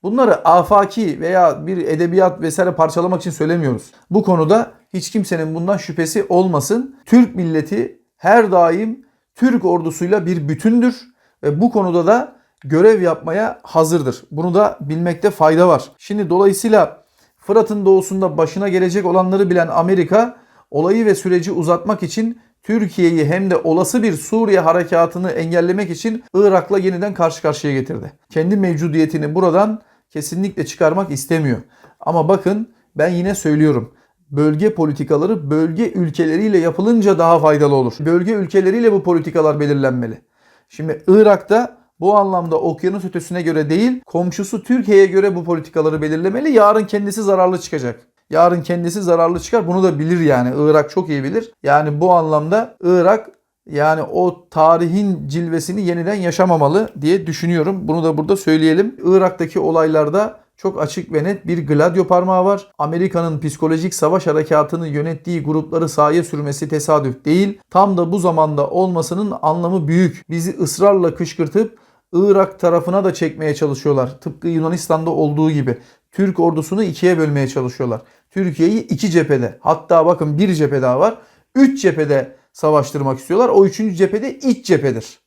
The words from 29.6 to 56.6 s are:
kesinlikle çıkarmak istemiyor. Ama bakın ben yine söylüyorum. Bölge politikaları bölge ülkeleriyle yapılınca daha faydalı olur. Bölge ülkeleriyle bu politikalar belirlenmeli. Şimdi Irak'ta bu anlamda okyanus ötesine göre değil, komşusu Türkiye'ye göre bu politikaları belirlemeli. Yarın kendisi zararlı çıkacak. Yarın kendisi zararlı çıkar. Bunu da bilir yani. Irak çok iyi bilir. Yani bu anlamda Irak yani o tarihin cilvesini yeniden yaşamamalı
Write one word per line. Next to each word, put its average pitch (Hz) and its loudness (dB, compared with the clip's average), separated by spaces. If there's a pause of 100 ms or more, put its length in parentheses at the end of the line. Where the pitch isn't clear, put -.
kesinlikle 165 -6
çıkarmak 170 -2
istemiyor. 151 -2 (420)
Ama 160 -2
bakın 196 0 (240)
ben 151 0
yine 180 -2
söylüyorum. 151 0 (360)
Bölge 151 0
politikaları 156 -2
bölge 160 -2
ülkeleriyle 175 0
yapılınca 196 2
daha 165 4
faydalı 147 4
olur. 123 0
Bölge 175 0
ülkeleriyle 202 2
bu 196 0
politikalar 160 0
belirlenmeli. 131 -2 (480)
Şimdi 156 -8
Irak'ta 208 4 (220)
bu 196 2
anlamda 180 0
okyanus 180 -4
ötesine 175 -8
göre 156 -2
değil, 240 0
komşusu 180 -4
Türkiye'ye 202 4
göre 190 0
bu 175 -6
politikaları 160 -2
belirlemeli. 190 -2
Yarın 214 4
kendisi 202 -4
zararlı 185 2
çıkacak. 127 -8 (300)
Yarın 170 2
kendisi 175 -4
zararlı 170 2
çıkar. 220 -2
Bunu 180 0
da 170 0
bilir 165 0
yani. 131 2
Irak 151 2
çok 175 -4
iyi 143 -4
bilir. 220 -6 (100)
Yani 147 0
bu 180 4
anlamda 165 0
Irak 180 2 (400)
yani 151 0
o 180 -4
tarihin 165 0
cilvesini 170 -4
yeniden 175 -2
yaşamamalı 180 0 (120)